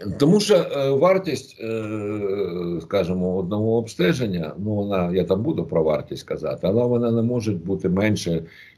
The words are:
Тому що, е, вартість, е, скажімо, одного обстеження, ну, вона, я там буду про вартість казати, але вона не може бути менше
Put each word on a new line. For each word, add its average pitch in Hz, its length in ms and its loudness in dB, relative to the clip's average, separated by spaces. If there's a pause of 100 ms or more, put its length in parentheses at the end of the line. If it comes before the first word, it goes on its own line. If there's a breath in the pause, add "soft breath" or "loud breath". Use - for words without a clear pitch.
(180)
Тому 180 220 6
що, 202 160 6
е, 139 340 0
вартість, 156 680 2
е, 101 1200 -4
скажімо, 92 540 0
одного 104 400 0
обстеження, 113 840 -2
ну, 104 160 -4
вона, 98 380 0
я 90 120 2
там 95 180 0
буду 143 240 -2
про 82 160 0
вартість 73 400 -2
казати, - 440 -6
але 107 180 2
вона 120 260 2
не 113 120 2
може 113 300 0
бути 90 360 -2
менше 92 560 0 (340 loud breath)